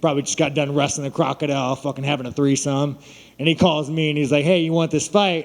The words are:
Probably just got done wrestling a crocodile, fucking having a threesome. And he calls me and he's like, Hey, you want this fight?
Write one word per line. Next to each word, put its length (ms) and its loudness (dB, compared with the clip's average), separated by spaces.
Probably 220 0
just 160 -4
got 160 0
done 200 -2
wrestling 320 0
a 40 -4
crocodile, 640 -2
fucking 280 -6
having 220 -2
a 60 -8
threesome. 640 0
And 100 -2
he 60 4
calls 360 2
me 200 0
and 80 -2
he's 120 0
like, 140 2
Hey, 160 4
you 120 0
want 180 2
this 180 -2
fight? 360 0